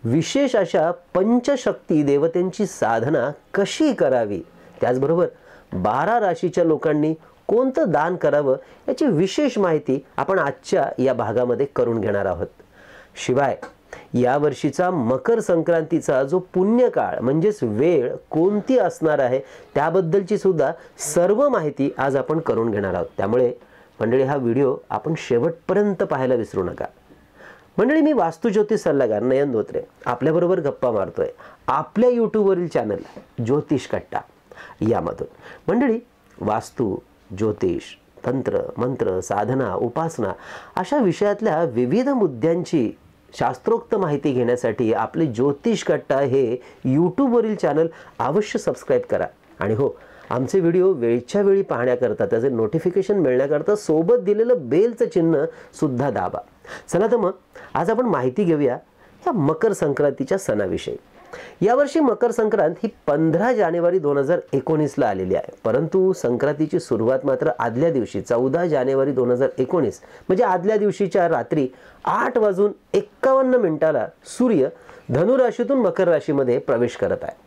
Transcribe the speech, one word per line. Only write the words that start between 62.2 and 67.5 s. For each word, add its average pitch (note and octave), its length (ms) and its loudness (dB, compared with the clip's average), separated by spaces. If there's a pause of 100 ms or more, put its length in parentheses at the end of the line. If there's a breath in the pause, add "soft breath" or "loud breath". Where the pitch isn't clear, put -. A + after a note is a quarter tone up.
संक्रांत G#3 520 0
ही A3+ 60 -4 (180)
पंधरा D#3+ 460 2
जानेवारी F3 460 2
दोन C#3+ 180 2
हजार C#3 220 2 (140)
एकोणीसला C#3+ 540 0
आलेली F#2 280 0
आहे, - 160 -4 (120)
परंतु E3 500 2
संक्रांतीची C#3+ 680 -2
सुरुवात A#2+ 440 0
मात्र C#3 260 0 (100)